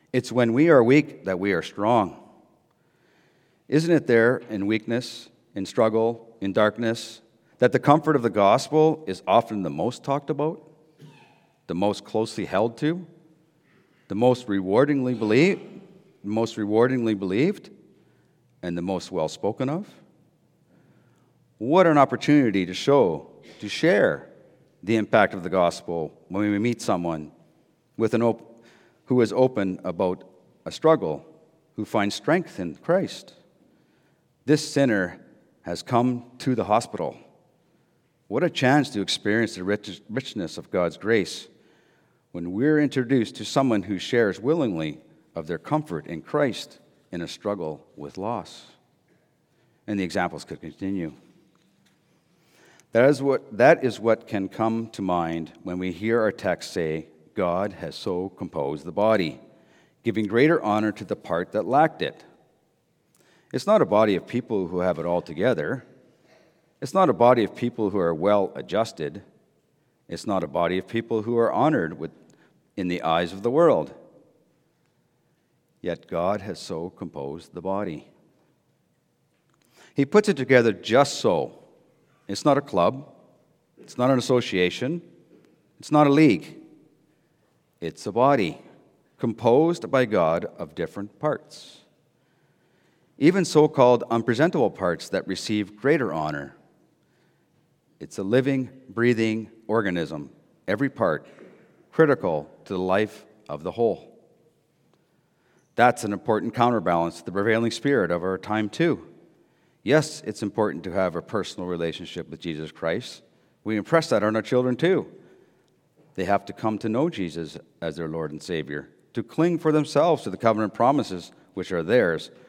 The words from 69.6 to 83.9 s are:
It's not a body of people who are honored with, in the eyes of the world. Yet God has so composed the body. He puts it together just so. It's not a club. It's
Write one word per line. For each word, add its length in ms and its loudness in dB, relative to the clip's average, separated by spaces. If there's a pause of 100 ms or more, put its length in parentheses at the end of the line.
It's 180 -12
not 160 0
a 60 -6
body 300 0
of 100 -8
people 340 -4
who 140 -4
are 160 2
honored 460 0
with, 140 -10 (640)
in 120 -4
the 140 -4
eyes 300 0
of 100 -12
the 80 -2
world. 420 2 (1900)
Yet 240 -8
God 340 -2
has 180 -10
so 320 -10
composed 640 -12
the 100 -14
body. 460 -6 (1900)
He 120 2
puts 220 4
it 80 0
together 360 6
just 440 2
so. 460 -2 (640)
It's 160 -8
not 140 4
a 20 0
club. 540 -2 (640)
It's 180 -20